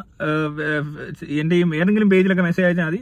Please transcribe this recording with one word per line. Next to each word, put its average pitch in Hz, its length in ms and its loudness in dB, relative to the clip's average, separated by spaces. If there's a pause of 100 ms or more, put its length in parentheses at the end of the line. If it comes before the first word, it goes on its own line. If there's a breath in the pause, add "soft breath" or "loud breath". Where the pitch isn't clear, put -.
(260)
ഏഹ്, 151 400 -4
ഏഹ്, 147 720 -8
എന്റെയും 175 380 2
ഏതെങ്കിലും 208 340 2
പേജിലൊക്കെ 185 340 4
മെസ്സേജ് 175 200 0
അയച്ചാൽ 175 220 0
മതി. 165 140 -4